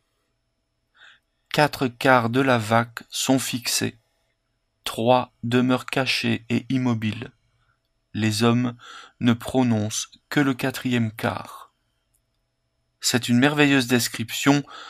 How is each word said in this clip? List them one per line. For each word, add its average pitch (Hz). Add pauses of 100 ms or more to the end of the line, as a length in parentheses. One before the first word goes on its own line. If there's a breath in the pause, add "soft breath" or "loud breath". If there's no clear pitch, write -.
(1500 soft breath)
Quatre 143
quarts 123
de 123
la 127
vaque 117
sont -
fixés. - (840)
Trois 123 (100)
demeurent 123
cachés 120
et 117
immobiles. 113 (800)
Les 107
hommes 120 (440 loud breath)
ne 120
prononcent 117 (180)
que -
le 135
quatrième 123
quart. - (1300)
C'est -
une 120
merveilleuse 139
description 123 (260 loud breath)